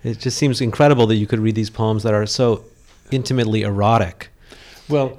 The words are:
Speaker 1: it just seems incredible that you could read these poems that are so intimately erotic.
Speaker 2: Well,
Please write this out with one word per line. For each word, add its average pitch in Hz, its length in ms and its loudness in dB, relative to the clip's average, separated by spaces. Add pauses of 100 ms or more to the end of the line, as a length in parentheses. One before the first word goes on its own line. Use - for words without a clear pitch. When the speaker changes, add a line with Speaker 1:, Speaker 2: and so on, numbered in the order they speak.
Speaker 1:
it 117 140 -6
just 123 180 -6
seems 135 240 0
incredible 127 480 4
that 110 80 2
you 104 100 0
could 113 140 -2
read 110 140 0
these 110 160 -4
poems 110 320 -2
that 110 120 0
are 104 120 0
so 117 380 0 (460)
intimately 120 520 -2
erotic. 104 680 0 (600)
Speaker 2:
Well, 139 300 0